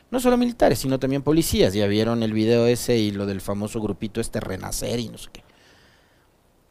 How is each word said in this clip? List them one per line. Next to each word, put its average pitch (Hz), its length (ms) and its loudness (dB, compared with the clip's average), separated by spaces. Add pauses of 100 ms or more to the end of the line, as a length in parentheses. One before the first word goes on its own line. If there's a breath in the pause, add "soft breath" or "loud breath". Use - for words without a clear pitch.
(100)
no 254 100 -2
solo 247 160 4
militares, 240 420 2
sino 131 220 -2
también 135 220 -2
policías. 156 520 2
Ya 104 140 2
vieron 110 340 0
el 110 100 0
video 117 340 4
ese 120 320 2
y 107 120 2
lo 101 160 -4
del 98 140 -4
famoso 104 400 -6
grupito 107 400 -4
este - 180 -6
Renacer 104 600 -6
y 113 80 -8
no - 100 -16
sé - 140 -18
qué. - 100 -20 (1300)